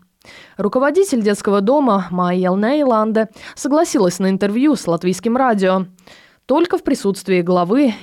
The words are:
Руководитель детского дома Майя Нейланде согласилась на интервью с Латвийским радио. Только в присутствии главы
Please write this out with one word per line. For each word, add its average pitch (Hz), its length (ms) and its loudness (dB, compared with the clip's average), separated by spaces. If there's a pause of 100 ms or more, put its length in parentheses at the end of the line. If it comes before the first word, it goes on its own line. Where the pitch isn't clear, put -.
(560)
Руководитель 269 680 0
детского 202 380 0
дома 208 520 2
Майя 180 400 0
Нейланде 220 760 0 (280)
согласилась 277 640 0
на 190 100 0
интервью 208 460 0
с - 120 -8
Латвийским 180 480 -2
радио. 190 520 0 (580)
Только 339 320 0
в 349 60 -14
присутствии 196 580 -2
главы 185 600 0